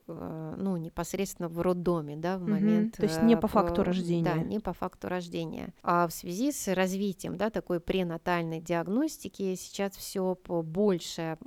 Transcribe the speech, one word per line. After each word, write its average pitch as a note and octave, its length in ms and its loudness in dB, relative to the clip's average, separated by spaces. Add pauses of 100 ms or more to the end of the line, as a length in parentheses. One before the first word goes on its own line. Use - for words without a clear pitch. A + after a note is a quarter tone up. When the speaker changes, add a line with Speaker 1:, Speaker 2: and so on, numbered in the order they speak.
Speaker 1:
э, D#3+ 500 -8
ну, F#3+ 200 -2
непосредственно E3+ 720 -4
в E3 120 -4
роддоме, E3+ 560 0
да, F3 220 -2
в F3+ 40 -8
Speaker 2:
Мгм. F3 80 -2
Speaker 1:
момент, G#3+ 460 4
Speaker 2:
То - 60 -10
есть G#3 200 2
не A3+ 120 10
Speaker 1:
э, G#3+ 60 4
Speaker 2:
по G#3+ 80 2
факту F3 340 4
Speaker 1:
п-, - 40 0
Speaker 2:
рождения. E3+ 360 2
Speaker 1:
да, E3 220 2
не G#3 160 -2
по F#3 120 -4
факту F#3 360 -8
рождения. F3 720 -6
А F3 240 4
в E3 60 -2
связи G3+ 400 -2
с - 200 -2
развитием, F#3 640 0
да, G#3 140 -2
такой F3 300 -2
пренатальной E3+ 800 -2
диагностики F#3 960 -2
сейчас G3 400 -6
все F#3 400 -2
по-, E3+ 260 -2
больше, E3 840 0